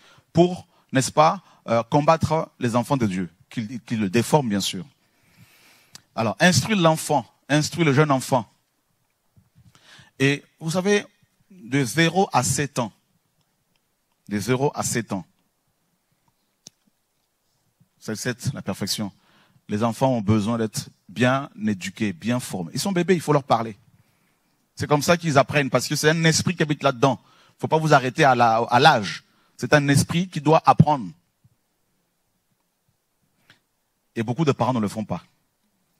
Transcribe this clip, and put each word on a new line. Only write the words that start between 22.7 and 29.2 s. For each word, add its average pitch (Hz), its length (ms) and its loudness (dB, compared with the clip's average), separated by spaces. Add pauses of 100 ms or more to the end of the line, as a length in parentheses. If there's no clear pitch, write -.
Ils - 60 -6
sont 202 120 -4
bébés, 175 240 2
il 156 60 -2
faut 151 120 0
leur 143 100 2
parler. 113 320 -2 (1000)
C'est 139 120 -6
comme 143 140 2
ça 175 160 2
qu'ils 160 200 0
apprennent, 139 320 2
parce 127 180 -2
que 151 80 -4
c'est 151 140 2
un 165 160 0
esprit 160 300 0
qui - 60 -6
habite 151 220 -2
là-dedans. 131 360 0 (380)
Faut - 100 -6
pas 160 120 0
vous 156 140 2
arrêter 131 300 2
à 131 120 6
la, 117 220 4
à 120 220 0
l'âge. 131 440 2 (340)